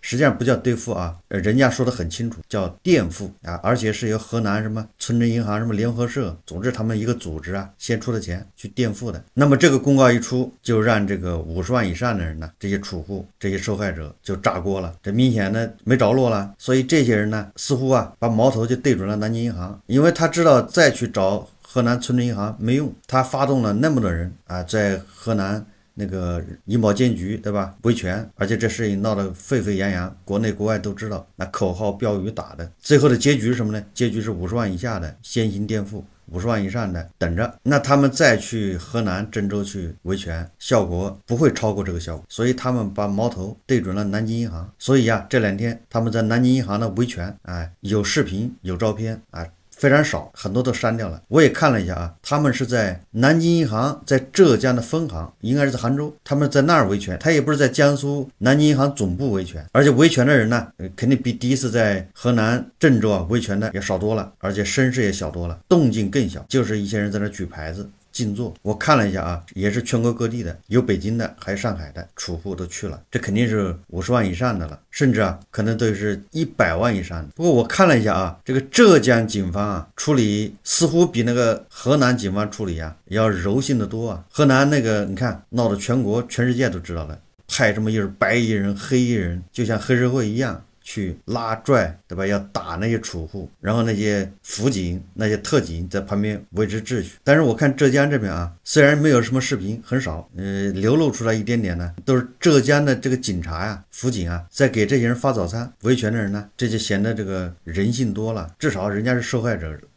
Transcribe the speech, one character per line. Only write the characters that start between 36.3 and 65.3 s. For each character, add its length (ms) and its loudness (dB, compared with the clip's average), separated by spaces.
五 100 -6
十 60 -4
万 180 0
以 60 -4
上 200 -4
的 160 -6
等 180 -2
着。 260 -4
那 160 4
他 160 2
们 160 6
再 280 4
去 400 -4
河 240 -4
南 280 -4
郑 160 -2
州 160 -2
去 320 -8
维 120 -2
权， 420 -8
效 240 2
果 440 -4
不 100 -2
会 160 4
超 220 -2
过 100 -4
这 80 -6
个 80 -4
效 160 -10
果， 100 -14
所 220 -4
以 60 2
他 180 -4
们 220 -2
把 120 -2
矛 220 -2
头 260 -8
对 120 2
准 160 -4
了 80 -2
南 240 -2
京 120 -4
银 120 -4
行。 160 -10
所 180 2
以 100 4
啊， 220 -2
这 120 2
两 140 0
天 240 -4
他 100 -2
们 100 0
在 120 0
南 200 2
京 120 4
银 100 0
行 160 -2
的 80 -2
维 160 0
权， 380 -8
哎， 280 -10
有 220 -2
视 200 0
频， 280 -4
有 160 -6
照 160 0
片， 260 -8
啊， 160 -10
非 200 2
常 140 6
少， 280 -6
很 200 -8
多 100 0
都 100 0
删 240 -2
掉 120 -6
了。 180 -10
我 160 6
也 60 8
看 240 2
了 80 2
一 60 -2
下 100 -4
啊， 260 -6
他 160 0
们 160 2
是 100 -2
在 360 -2
南 280 4
京 200 4
银 100 2
行 380 -2
在 100 2
浙 240 8
江 200 2
的 40 0
分 280 -4
行， 320 -8
应 160 0
该 80 4
是 80 0
在 60 -4
杭 180 0
州， 260 -6
他 140 -2
们 120 2
在 140 4
那 140 6
儿 100 4
维 100 0
权， 220 -4
他 140 2
也 80 4
不 100 0
是 80 2
在 80 4
江 300 4
苏 420 -4
南 180 4
京 120 6
银 80 4
行 180 2
总 220 -2
部 160 -2
维 100 -2
权， 300 -12
而 100 4
且 80 8
维 180 6
权 160 2
的 120 4
人 120 4
呢， 280 0
呃， 180 -10
肯 160 0
定 100 2
比 120 -4
第 180 -4
一 60 2
次 120 -2
在 440 0
河 180 -2
南 340 2
郑 220 6
州 100 2
啊 180 0
维 120 0
权 180 -4
的 160 -4
也 60 -4
少 180 -2
多 160 -2
了， 240 -6
而 140 -4
且 120 -2
声 280 0
势 100 0
也 80 2
小 180 -4
多 200 -6